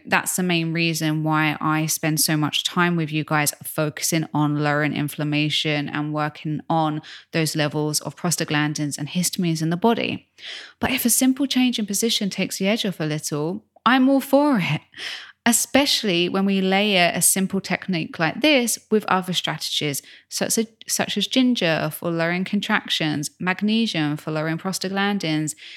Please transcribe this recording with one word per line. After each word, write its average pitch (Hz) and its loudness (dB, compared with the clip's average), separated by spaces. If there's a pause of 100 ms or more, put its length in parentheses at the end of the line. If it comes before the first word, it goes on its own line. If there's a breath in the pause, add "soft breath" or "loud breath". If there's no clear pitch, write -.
that's - 0
the 185 0
main 165 0
reason 160 0
why 156 2
I 156 0
spend 156 -2
so 160 2
much 151 0
time 175 0
with 160 -2
you 151 -2
guys 151 0 (120)
focusing 156 -2
on 147 2
lowering 147 0
inflammation 147 -2
and 151 -4
working 151 -4
on 156 0 (300 loud breath)
those 160 0
levels 151 0
of - -10
prostaglandins 151 -2
and 151 -6
histamines 175 -2
in 160 0
the 175 0
body. 175 0 (500 loud breath)
But - -2
if 262 -2
a 233 4
simple 262 2
change 254 2
in 208 -4
position 202 -2
takes - -4
the 190 0
edge 226 0
off 180 -4
a 160 -2
little, 151 -4 (200)
I'm 254 6
all 277 6
for 277 4
it, 147 0 (640 loud breath)
especially 220 2
when 196 0
we 196 2
layer 190 4
a 175 -2
simple 190 2
technique - -4
like 160 0
this 254 4 (120)
with 214 2
other 185 0
strategies, 151 -2 (260 loud breath)
such - -2
as, 220 2 (200)
such - -2
as 196 0
ginger 175 2
for - -6
lowering 170 0
contractions, 165 -2 (100)
magnesium 185 0
for - -8
lowering 156 -2
prostaglandins, 190 -2 (220 loud breath)